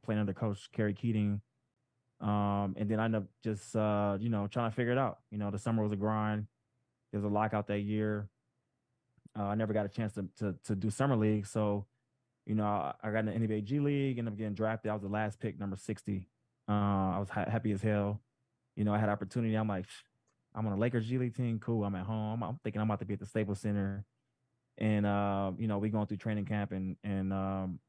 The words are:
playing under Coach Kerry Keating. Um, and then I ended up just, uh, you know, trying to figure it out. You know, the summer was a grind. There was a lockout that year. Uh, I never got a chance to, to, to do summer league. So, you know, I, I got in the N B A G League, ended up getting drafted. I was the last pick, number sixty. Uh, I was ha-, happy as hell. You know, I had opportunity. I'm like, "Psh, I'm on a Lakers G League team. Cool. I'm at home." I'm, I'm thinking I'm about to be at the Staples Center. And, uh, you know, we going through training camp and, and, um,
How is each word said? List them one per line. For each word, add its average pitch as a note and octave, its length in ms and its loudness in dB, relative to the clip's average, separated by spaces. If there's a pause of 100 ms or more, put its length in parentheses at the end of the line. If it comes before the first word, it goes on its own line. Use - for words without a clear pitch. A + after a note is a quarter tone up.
playing G#2+ 160 0
under G2 140 0
Coach G#2 380 -4
Kerry G#2 220 0
Keating. G#2 480 0 (800)
Um, G2+ 560 2
and G#2 120 0
then G#2+ 100 2
I A2 60 2
ended A2 180 2
up G2 40 -10 (160)
just, G#2+ 320 -4
uh, G#2 440 2
you A#2 100 0
know, G#2 180 0
trying A#2 220 -2
to G#2+ 60 -6
figure A#2+ 160 2
it B2+ 60 4
out. C3 220 0 (120)
You G#2 60 -8
know, G2+ 140 -2
the G2+ 80 -2
summer A2+ 220 2
was G#2 100 2
a G#2+ 40 0
grind. G#2+ 520 0 (640)
There G#2 80 -2
was G2+ 60 0
a G#2 80 0
lockout G#2+ 340 2
that G#2 120 0
year. G#2+ 500 0 (1080)
Uh, G#2 60 -2
I G2+ 120 0
never A2 180 0
got G#2 120 0
a G2 40 -6
chance A2 240 -4
to, G2 140 -6 (100)
to, G2 180 -2 (100)
to G#2+ 100 0
do G2 140 -2
summer C3+ 260 2
league. G#2+ 320 2
So, G2+ 400 0 (580)
you G#2+ 100 -2
know, G#2+ 100 2
I, G#2 280 0 (100)
I A2 80 -4
got A2 80 2
in A2 60 2
the G#2 80 -2
N A2+ 140 0
B A2 80 0
A G#2+ 60 0
G B2 180 -2
League, C#3 400 0
ended A#2 140 -4
up G2+ 40 -8
getting G#2+ 160 -4
drafted. A2 380 0
I - 20 0
was G2+ 100 -4
the G2 60 -4
last G#2+ 300 -2
pick, A2 200 -4
number G2+ 160 -4
sixty. G2 540 -6 (400)
Uh, G2+ 460 2
I G2 40 0
was G2+ 100 -2
ha-, - 200 -2
happy A2 220 0
as G2 100 0
hell. G#2 400 0 (540)
You G#2 80 0
know, G#2 100 4
I G#2 60 4
had G#2+ 100 4
opportunity. A2 460 0
I'm A2 120 2
like, F#2+ 200 -2
"Psh, - 160 -18 (500)
I'm A2 140 -2
on G2+ 60 2
a F#2+ 40 2
Lakers A2+ 300 2
G B2 100 0
League B2 180 -2
team. A#2 240 0
Cool. A2+ 240 0
I'm G2 120 0
at F#2 100 -4
home." A2 380 -2
I'm, F2 60 -2
I'm B2+ 140 -6
thinking G#2+ 180 -2
I'm A2 60 2
about G#2 120 2
to G2 60 -6
be G2+ 100 -2
at - 40 -8
the G2+ 60 -8
Staples G2+ 340 0
Center. G2 460 -2 (720)
And, G#2+ 280 4
uh, G2+ 520 2
you A2+ 100 -2
know, G#2 100 2
we G#2 120 0
going G#2 180 0
through G2+ 100 -4
training G#2 280 -2
camp G#2 260 -2
and, F#2+ 320 -4
and, G2 280 0
um, F#2+ 580 -2